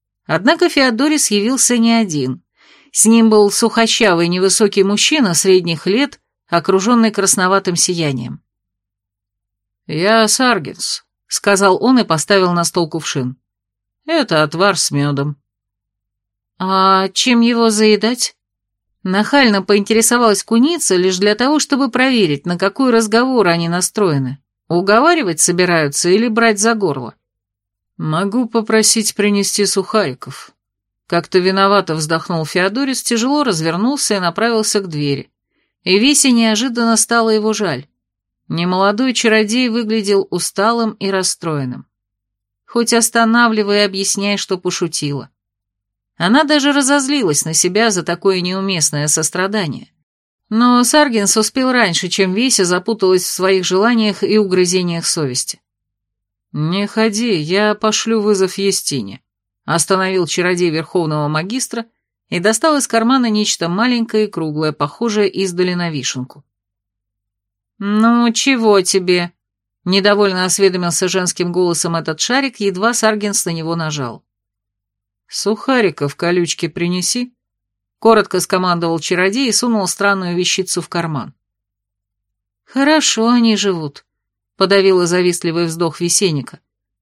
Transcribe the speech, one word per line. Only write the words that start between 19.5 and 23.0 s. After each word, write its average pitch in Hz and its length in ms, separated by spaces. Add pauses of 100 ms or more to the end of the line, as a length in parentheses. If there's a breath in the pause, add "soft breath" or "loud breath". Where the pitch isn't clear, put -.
поинтересовалась 214 840
куница 247 520
лишь 185 220
для 208 180
того, 277 240
чтобы 269 300
проверить, 233 560
на 175 120
какой 233 340
разговор 226 560